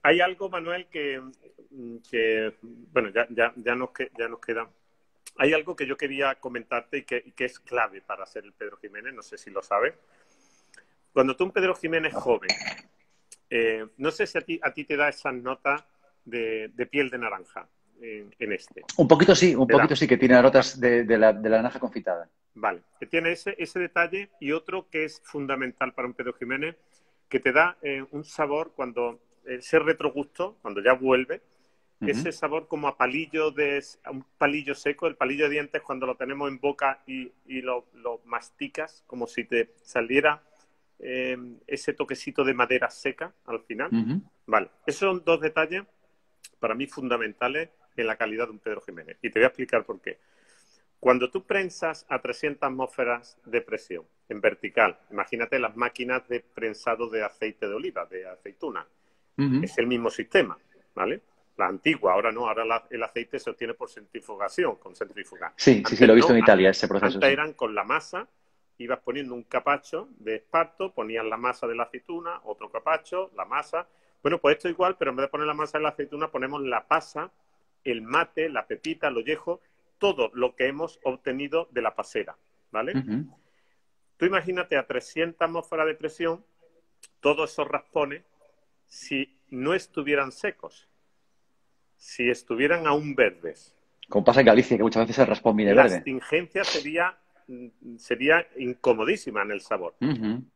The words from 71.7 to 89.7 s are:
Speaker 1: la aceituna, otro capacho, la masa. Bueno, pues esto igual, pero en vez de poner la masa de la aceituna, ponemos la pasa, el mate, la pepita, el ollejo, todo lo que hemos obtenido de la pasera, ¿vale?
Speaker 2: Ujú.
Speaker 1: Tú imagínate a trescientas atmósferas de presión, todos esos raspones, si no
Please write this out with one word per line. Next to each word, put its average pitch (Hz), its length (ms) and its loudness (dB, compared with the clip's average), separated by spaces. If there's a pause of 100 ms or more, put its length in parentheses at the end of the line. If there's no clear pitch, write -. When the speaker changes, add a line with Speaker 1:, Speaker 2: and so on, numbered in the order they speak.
Speaker 1:
la 120 80 -2
aceituna, 170 600 -10
otro 107 260 -12
capacho, 160 640 -4
la 92 80 -6
masa. 147 440 -6 (340)
Bueno, 156 160 0
pues 143 180 4
esto - 120 -6
igual, 180 300 0
pero 139 140 -2
en 123 40 -6
vez 135 100 -2
de - 40 -10
poner 147 160 -4
la 151 80 -2
masa 151 240 -4
de 156 60 0
la 147 60 2
aceituna, 147 380 -8
ponemos 139 340 -6
la 123 240 -2
pasa, 160 440 -2 (540)
el 117 180 -4
mate, 156 460 -2
la 123 180 -6
pepita, 160 420 -6
el 123 80 -2
ollejo, 151 440 -4 (380)
todo 143 360 2
lo 123 200 0
que 131 140 0
hemos 156 340 -6
obtenido 139 680 -4
de 120 100 -2
la 110 140 -2
pasera, 98 400 -6 (340)
¿vale? 131 260 -4
Speaker 2:
Ujú. 131 400 -4 (800)
Speaker 1:
Tú 170 100 0
imagínate 180 500 0
a 127 100 0
trescientas 165 640 -4
atmósferas 165 380 -2
de 156 100 -2
presión, 165 480 -6 (760)
todos 147 320 0
esos - 160 -4
raspones, 147 560 -4 (640)
si - 540 -8 (100)
no 135 240 -2